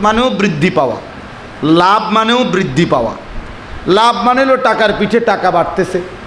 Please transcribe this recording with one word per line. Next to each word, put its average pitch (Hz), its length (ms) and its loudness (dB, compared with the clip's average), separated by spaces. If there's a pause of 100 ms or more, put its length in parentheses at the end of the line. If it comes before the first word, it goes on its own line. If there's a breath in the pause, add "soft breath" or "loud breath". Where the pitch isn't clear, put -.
মানেও 220 300 2
বৃদ্ধি 175 400 0
পাওয়া, 135 260 0 (640)
লাভ 175 400 4 (100)
মানেও 226 320 2
বৃদ্ধি 170 400 0
পাওয়া। 120 280 0 (760)
লাভ 226 300 4
মানে 247 240 2
হলো 262 160 4
টাকার 220 420 2
পিঠে 208 220 2
টাকা 196 300 0
বাড়তেছে, 175 500 0 (260)